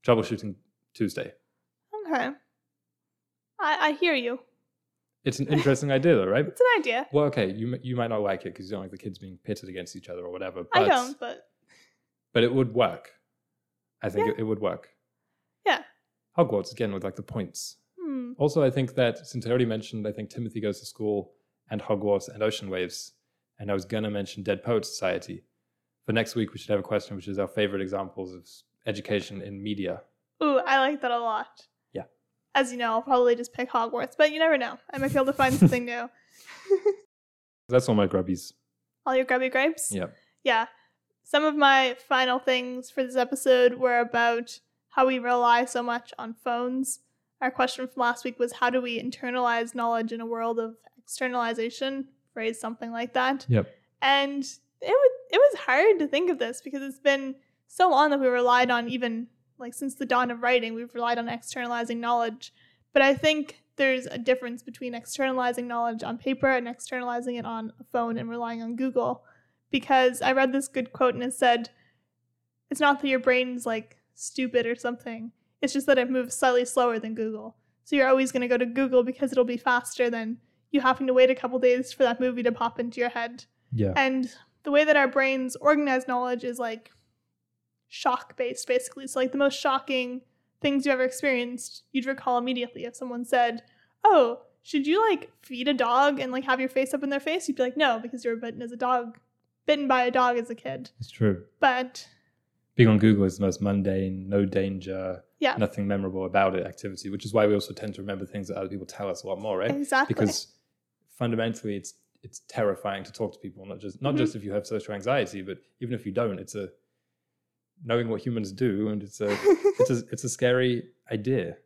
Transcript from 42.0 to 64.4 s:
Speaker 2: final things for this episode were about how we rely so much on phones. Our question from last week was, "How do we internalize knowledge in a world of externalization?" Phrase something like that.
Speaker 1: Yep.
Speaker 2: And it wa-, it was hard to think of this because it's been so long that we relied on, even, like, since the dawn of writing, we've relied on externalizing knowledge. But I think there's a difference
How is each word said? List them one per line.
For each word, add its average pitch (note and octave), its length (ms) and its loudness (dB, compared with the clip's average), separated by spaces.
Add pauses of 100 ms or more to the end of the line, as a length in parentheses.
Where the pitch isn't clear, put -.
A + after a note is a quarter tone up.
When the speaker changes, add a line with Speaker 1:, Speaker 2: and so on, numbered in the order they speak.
Speaker 2:
final C4 300 2
things B3+ 540 -2
for C4+ 120 -2
this B3+ 120 -4
episode B3+ 640 4
were B3 200 2
about A#3 600 0 (300)
how C4 180 4
we C4 100 2
rely A#3+ 480 4
so B3+ 160 -4
much A#3+ 380 -6
on A3+ 160 -10
phones. B3+ 640 -4 (420)
Our C4 80 0
question B3+ 380 -2
from C4 120 -12
last B3 240 0
week B3 140 -6
was, A#3+ 160 -2
"How B3 160 2
do B3+ 100 2
we A#3+ 220 -4
internalize A#3+ 720 -2
knowledge A#3 400 -2
in A#3 80 -10
a A3+ 60 -8
world A#3 320 -2
of A3+ 160 -6 (240)
externalization?" B3 1120 -4 (220)
Phrase A3+ 280 -6
something A#3 320 -8
like A#3+ 220 -6
that. C4 360 0
Speaker 1:
Yep. F#3+ 240 2 (300)
Speaker 2:
And C#4 400 2
it - 480 -12
wa-, C5 400 6
it F#4 60 4 (140)
was - 100 -6
hard F4+ 360 6
to D4+ 100 0
think E4 220 2
of D4+ 80 0
this A#3+ 240 -6
because C#4 220 -8
it's C4+ 160 -10
been C4+ 360 2 (320)
so F4+ 220 4
long D4 220 6
that C#4 80 2
we C4 80 4
relied B3 420 4
on, A#3+ 180 0
even, A#3+ 400 -4 (300)
like, B3+ 160 -14
since C4+ 220 -8
the C4+ 100 -6
dawn B3 240 2
of A#3+ 140 -8
writing, A#3+ 320 2
we've A#3+ 180 -10
relied A#3+ 240 0
on A#3 100 -4
externalizing A#3 720 -6
knowledge. A#3 540 -2 (400)
But C#4+ 80 8
I C4+ 140 6
think D4+ 480 0 (140)
there's C4 280 2
a - 140 -8
difference B3 420 -2